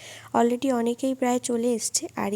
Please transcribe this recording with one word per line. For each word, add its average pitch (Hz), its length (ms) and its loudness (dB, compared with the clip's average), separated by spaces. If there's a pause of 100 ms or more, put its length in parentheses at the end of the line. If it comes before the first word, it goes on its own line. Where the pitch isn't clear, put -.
(380)
Already 240 300 4 (120)
অনেকেই 240 400 0
প্রায় 247 280 2
চলে 240 200 0 (100)
এসছে, - 260 -4 (180)
আর 202 140 -2